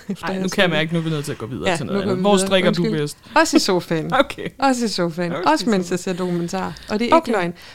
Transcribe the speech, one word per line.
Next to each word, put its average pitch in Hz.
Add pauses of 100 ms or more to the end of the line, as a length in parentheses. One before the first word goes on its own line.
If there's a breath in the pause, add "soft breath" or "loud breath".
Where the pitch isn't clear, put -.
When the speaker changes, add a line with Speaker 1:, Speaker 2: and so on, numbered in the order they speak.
Speaker 1:
<laughs> -
efter 185
Speaker 2:
Ej, 190
Speaker 1:
jeg 185
Speaker 2:
nu 190
Speaker 1:
så -
Speaker 2:
kan 202
jeg 180
Speaker 1:
det. 156
Speaker 2:
mærke, 156
nu 170
er 160
vi 160
nødt 147
til 143
at -
gå 110
videre 123
Speaker 1:
Ja, 170
Speaker 2:
til 139
Speaker 1:
nu -
Speaker 2:
noget 196
Speaker 1:
går 202
Speaker 2:
andet. 185
Speaker 1:
vi 185
Speaker 2:
Hvor 202
Speaker 1:
videre. 190
Speaker 2:
strikker 190
du 170
Speaker 1:
Undskyld. 151
Speaker 2:
bedst? 147 (180)
Speaker 1:
Også 311
i 302
sofaen. 170
Speaker 2:
<laughs> 254
Okay. - (100)
Speaker 1:
Også 254
i 220
sofaen. 170
Speaker 2:
Okay. 370
Speaker 1:
Også 247
mens 185
jeg 180
ser 190
dokumentarer. 175 (180)
Og 208
det 233
er -
Speaker 2:
Okay. 320
Speaker 1:
ikke 220
løgn. 175 (200 loud breath)